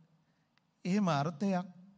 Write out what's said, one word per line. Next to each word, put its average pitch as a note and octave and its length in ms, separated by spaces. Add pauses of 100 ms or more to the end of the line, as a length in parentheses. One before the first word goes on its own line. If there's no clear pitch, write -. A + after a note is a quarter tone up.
(840)
එහෙම F#3+ 240
අර්ථයක් F3 580 (300)